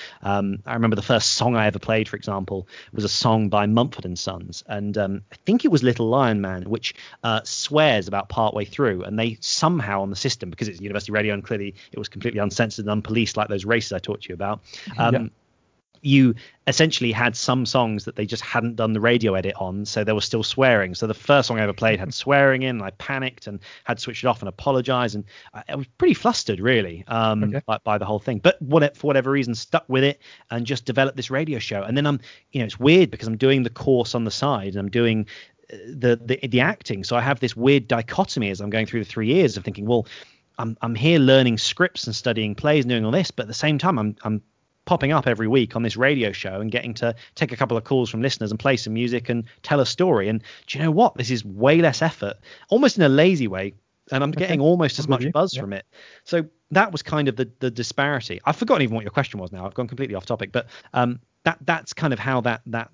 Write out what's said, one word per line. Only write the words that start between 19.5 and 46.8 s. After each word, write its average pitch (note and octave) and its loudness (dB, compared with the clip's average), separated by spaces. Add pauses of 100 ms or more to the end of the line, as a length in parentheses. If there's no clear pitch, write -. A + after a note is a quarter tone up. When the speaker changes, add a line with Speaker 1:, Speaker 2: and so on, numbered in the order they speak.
Speaker 1:
on, F#2+ -6
so G#2+ -4
there G#2+ 0
was G#2 -2
still A2+ -2
swearing. G#2+ 2
So A#2 -4
the G#2+ -2
first C#3 4
song A2+ -2
I - 2
ever G#2 0
played G#2+ 0
had F#2+ -8
Speaker 2:
<laughs> - -8
Speaker 1:
swearing C3+ 4
in, C3 -4
and G#2+ -6
I F#2+ -8
panicked C3 -8
and G#2 -12 (240)
had A#2+ -2
to - -10
switch A#2+ -8
it - 2
off A#2+ 0
and - -8
apologize, B2 0
and G#2 -6 (300)
I, A2 -18
I C#3 -8
was C#3 -6 (120)
pretty F4 6
flustered, - 0
really, F#2+ 0
um, A2 2
Speaker 2:
Okay. G#2+ -2
Speaker 1:
by, G#2+ -2
by G#2 0
the G2+ -6
whole G#2 -2
thing. G#2+ -4
But - 4
what, D3 2
for - -6
whatever C3+ 2
reason, B2+ 0
stuck C3+ -4
with C3 2
it C#3 0 (300)
and A#2+ -6
just B2+ -6
developed C3 0
this B2 -8
radio C#3 -4
show. G2+ -6
And A2+ -2
then C#3+ 2
I'm, C#3+ 0 (320)
you - -6
know, A2+ -2
it's - -10
weird D3+ 6
because - -8
I'm A2+ -2
doing C3 4
the A#2+ -2
course B2 0
on A#2 -2
the G#2+ -4
side A#2 -2
and F#2+ -6
I'm G2 -4
doing, A2+ 2 (460)
uh, A2 -16 (100)
the, A#2+ 0
the, B2+ -4
the A#2+ 2
acting. B2 -2
So - -4
I A#2+ 2
have C3 0
this A#2+ -4
weird C3 4
dichotomy A#2 -2
as F#2 -6
I'm G2+ -8
going A2 0
through A2+ -4
the - -16
three A2 -4
years C#3+ 4
of G2 -10
thinking, G2+ -8
"Well, A#2 0 (500)
I'm, A2+ -6
I'm A#2 -2
here D#3 4
learning C3 6
scripts - -2
and A2 -6
studying G#2+ -2
plays D3 2
and A#2+ -2
doing A#2 0
all A2 0
this, D3 0
but - -6
at G#2 -16
the A2+ -10
same D3+ 0
time, F3 0
I'm, G#2+ -2
I'm G#2+ -4 (420)
popping - 0
up D3 0
every A2+ 0
week A#2 2
on A#2 -2
this A2 -4
radio B2 2
show F#2+ -8
and G#2+ -6
getting A#2+ -4